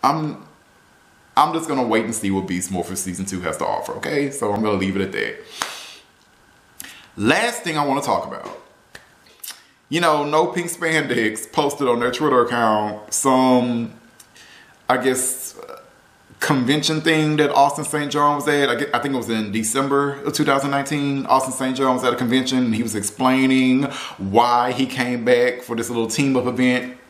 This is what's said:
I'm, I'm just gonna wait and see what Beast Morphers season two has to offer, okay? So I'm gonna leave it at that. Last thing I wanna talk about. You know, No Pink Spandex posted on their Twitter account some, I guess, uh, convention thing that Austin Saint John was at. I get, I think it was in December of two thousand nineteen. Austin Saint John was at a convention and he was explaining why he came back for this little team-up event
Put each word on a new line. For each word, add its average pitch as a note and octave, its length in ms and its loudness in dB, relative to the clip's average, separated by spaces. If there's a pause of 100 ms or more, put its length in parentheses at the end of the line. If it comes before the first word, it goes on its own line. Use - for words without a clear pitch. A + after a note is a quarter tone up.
I'm, D3+ 420 0 (880)
I'm D#3+ 200 2
just D#3+ 120 -4
gonna C3+ 200 -2
wait A2+ 180 2
and A2+ 100 -6
see G2+ 160 -4
what F#2+ 160 0
Beast F2+ 240 -4
Morphers F#2 280 -4
season F#2+ 260 -6
two F#2+ 160 -6
has E2 180 -4
to - 80 -2
offer, - 260 -4
okay? C#3+ 380 -2
So A2 220 -4
I'm G#2 100 -2
gonna G#2 140 0
leave F#2+ 200 -2
it G2 60 0
at F#2 100 -4
that. A1 240 -4 (1800)
Last F#3+ 460 0
thing D#3 160 -6
I D3 80 0
wanna C#3 160 0
talk G2+ 240 0
about. - 380 -12 (1300)
You D#3 100 0
know, D#3 240 4
No D#3 240 2
Pink E3+ 220 -4
Spandex A#2+ 800 0
posted C#3+ 380 0
on A#2 100 2
their A#2+ 120 0
Twitter C3 320 2
account G#2+ 680 0
some, B2 840 2 (920)
I B2+ 100 2
guess, - 600 -4
uh, - 220 -16 (600)
convention D3 600 0
thing D#3 360 2
that D3 140 4
Austin C#3+ 340 2
Saint D3 280 -4
John D3 240 4
was C#3 120 -4
at. C#3+ 200 4
I A#2+ 60 2
get, C#3 200 -4
I - 40 2
think C#3 160 -2
it - 20 -2
was A2+ 140 -4
in G#2+ 200 -2
December C#3 760 0
of D3 100 -4
two D3+ 100 0
thousand C#3 280 0
nineteen. C#3 520 -2
Austin - 300 2
Saint C3 200 -2
John C3 200 2
was A#2+ 100 -4
at B2 80 4
a A#2+ 40 0
convention B2+ 420 0
and A#2+ 160 2
he A2 80 -2
was A2+ 120 -4
explaining C3 880 2 (340)
why A#2+ 540 2
he C3+ 120 0
came B2 400 -4
back B2 380 4
for A#2+ 120 -6
this A2+ 140 -4
little A#2 180 -2
team-up C3 400 0
event B2 520 0 (120)